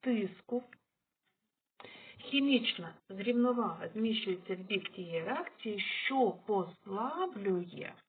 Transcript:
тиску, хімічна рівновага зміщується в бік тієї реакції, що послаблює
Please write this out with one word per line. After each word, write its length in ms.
тиску, 600
хімічна 760
рівновага 800
зміщується 680
в 40
бік 300
тієї 360
реакції, 560
що 240
послаблює 1500